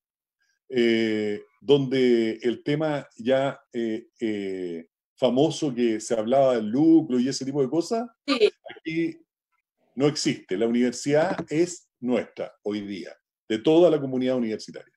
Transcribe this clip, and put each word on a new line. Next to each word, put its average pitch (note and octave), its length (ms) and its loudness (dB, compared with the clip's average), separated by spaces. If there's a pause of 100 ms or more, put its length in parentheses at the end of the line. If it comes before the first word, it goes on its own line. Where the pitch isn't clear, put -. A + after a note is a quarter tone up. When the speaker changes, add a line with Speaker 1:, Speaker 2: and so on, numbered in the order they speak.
(720)
Speaker 1:
Eh, A2 720 0 (180)
donde B2 840 2
el A#2 220 -2
tema D3 420 -2 (120)
ya, C3 420 -2 (140)
eh, A2+ 320 -6 (140)
eh, F#2+ 680 -6 (320)
famoso C3+ 560 0
que A2+ 260 0
se - 140 -6
hablaba B2+ 420 2
del A2 100 -2
lucro C#3 540 4
y B2+ 80 0
ese C3+ 160 -6
tipo C3+ 180 -2
de C3 80 0
cosas, A3+ 360 -2 (200)
Speaker 2:
Sí. A#3+ 240 2 (180)
Speaker 1:
aquí - 500 -6 (760)
no C3 140 2
existe. - 500 -4
La A2+ 80 2
universidad B2 680 0 (120)
es E3+ 400 -4 (120)
nuestra A2 520 -4 (100)
hoy G#2 200 -4
día, F#2+ 340 -12 (320)
de A2 100 -2
toda D#3+ 320 4
la D#3 100 2
comunidad B2+ 360 -2
universitaria. - 600 -6